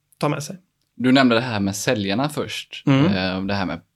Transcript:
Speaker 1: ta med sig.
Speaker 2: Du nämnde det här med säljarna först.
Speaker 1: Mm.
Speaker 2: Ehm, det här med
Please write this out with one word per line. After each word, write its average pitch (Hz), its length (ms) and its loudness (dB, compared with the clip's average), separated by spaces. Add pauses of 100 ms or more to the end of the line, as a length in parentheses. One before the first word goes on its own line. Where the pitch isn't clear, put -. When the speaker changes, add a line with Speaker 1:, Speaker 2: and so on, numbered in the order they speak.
(180)
Speaker 1:
ta 147 120 -2
med 147 140 -4
sig. 190 140 -14 (380)
Speaker 2:
Du 123 160 2
nämnde 127 240 6
det 113 60 2
här 120 180 -4
med 101 160 0
säljarna 113 540 -2
först. - 580 -8
Speaker 1:
Mm. 139 180 4
Speaker 2:
Ehm, 95 420 0
det 101 60 -2
här 98 120 -2
med 82 160 -6 (140)